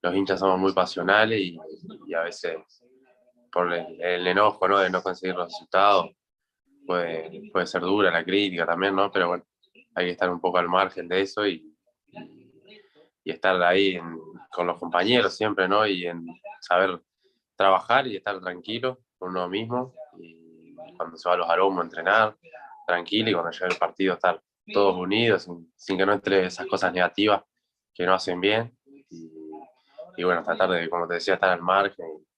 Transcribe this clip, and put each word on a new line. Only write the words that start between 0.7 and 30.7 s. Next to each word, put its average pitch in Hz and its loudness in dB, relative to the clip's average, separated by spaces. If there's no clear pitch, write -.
pasionales 98 0
y, 87 -6
y - -10
a 82 -2
veces 85 -6
por 87 0
el, 85 -6
el 90 -2
enojo, 98 2
¿no? 101 4
De 95 4
no 92 -2
conseguir 92 -4
los 87 -6
resultados, 95 2
puede, 82 -6
puede 90 0
ser 90 -4
dura 95 2
la 85 2
crítica 92 0
también, 90 0
¿no? 98 2
Pero 92 2
bueno, 87 -2
hay 92 -2
que 90 -4
estar 90 0
un 87 -4
poco 90 0
al 87 0
margen 92 0
de 92 0
eso 101 -4
y, 87 -4
y 82 -10
estar 92 2
ahí 92 4
en, 85 -10
con 87 -2
los 87 -2
compañeros 95 2
siempre, 104 0
¿no? 101 4
Y 90 -2
en 85 -8
saber 90 0
trabajar 101 4
y 110 -8
estar 95 -6
tranquilo 107 -8
con 92 -10
uno 90 -4
mismo, 117 -4
y 82 -20
cuando 82 -10
se 87 -6
va 90 4
a - 0
los 85 -2
aromos 92 2
a 87 -2
entrenar, 98 0
tranquilo, 101 0
y - 4
cuando 85 -2
llega 90 -6
el 90 -2
partido 90 0
estar 87 0
todos 101 4
unidos, 98 2
sin, 85 -14
sin - -4
que 95 2
no 101 4
entre 98 2
esas 90 -8
cosas 92 0
negativas 98 2
que 90 -4
no 92 4
hacen 90 -2
bien, 110 0
y, 82 -18
y 87 -4
bueno, 87 2
tratar 90 0